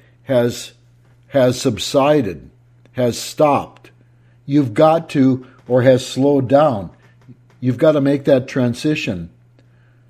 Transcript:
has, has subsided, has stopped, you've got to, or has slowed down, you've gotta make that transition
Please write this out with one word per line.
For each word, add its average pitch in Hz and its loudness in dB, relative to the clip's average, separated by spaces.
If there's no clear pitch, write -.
has, 120 -2
has 127 2
subsided, 131 -2
has 120 -2
stopped, - -2
you've 139 -2
got 156 2
to, 131 0
or 123 2
has 127 4
slowed 135 0
down, 135 0
you've 123 -4
gotta 151 4
make 139 0
that 131 2
transition 120 -4